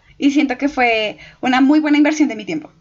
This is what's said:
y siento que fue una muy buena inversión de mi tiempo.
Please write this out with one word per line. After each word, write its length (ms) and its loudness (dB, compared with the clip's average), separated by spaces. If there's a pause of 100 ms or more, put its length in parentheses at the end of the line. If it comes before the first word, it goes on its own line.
(180)
y 140 0
siento 260 0
que 100 -2
fue 500 -2 (220)
una 200 0
muy 200 4
buena 160 0
inversión 320 2
de 80 -8
mi 80 -12
tiempo. 260 -8 (100)